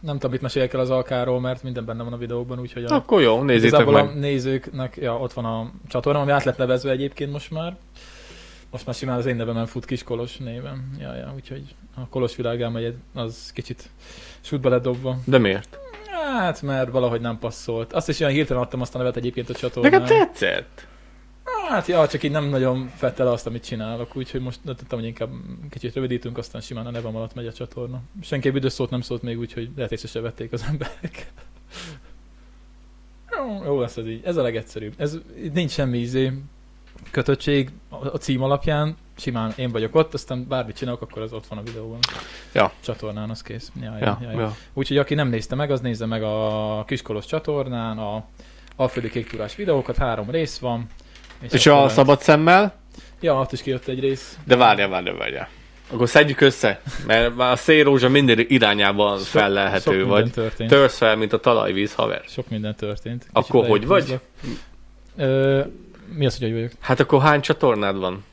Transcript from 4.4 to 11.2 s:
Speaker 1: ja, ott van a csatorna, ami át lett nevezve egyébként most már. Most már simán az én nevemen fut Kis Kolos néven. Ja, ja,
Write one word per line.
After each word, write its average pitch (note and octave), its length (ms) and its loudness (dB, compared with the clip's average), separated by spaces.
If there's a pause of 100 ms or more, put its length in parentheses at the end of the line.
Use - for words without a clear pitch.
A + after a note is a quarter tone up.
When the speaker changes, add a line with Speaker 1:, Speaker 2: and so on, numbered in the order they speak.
Speaker 1:
ja, A#2 180 -2
ott A#2 140 -6
van A#2+ 120 -8
a A2+ 260 -4 (180)
csatorna, C#3+ 320 0
ami C#3 100 0
át C#3+ 140 2
lett B2+ 120 0
nevezve B2+ 340 0
egyébként C#3 420 -4
most C#3+ 180 -12
már. E3 260 -8 (920)
Most - 160 -12
már B2 80 -6
simán C3 240 -4
az B2 80 -2
én B2+ 100 0
nevemen A2+ 300 -4
fut A#2 180 -10
Kis B2 180 -6
Kolos A#2+ 340 -8
néven. C3 540 -12 (100)
Ja, C#3 140 -12
ja, - 220 -12